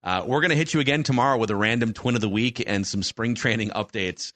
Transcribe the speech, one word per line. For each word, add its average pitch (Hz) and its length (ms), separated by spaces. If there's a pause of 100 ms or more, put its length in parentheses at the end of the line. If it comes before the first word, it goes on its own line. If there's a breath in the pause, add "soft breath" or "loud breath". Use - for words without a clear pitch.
Uh, 92 240
we're 131 140
gonna 165 160
hit 160 180
you 156 60
again 143 240
tomorrow 127 340
with 110 120
a 107 60
random 113 360
twin 120 240
of 113 40
the 107 80
week 117 380
and 98 180
some 98 200
spring 117 320
training 110 340
updates. 98 640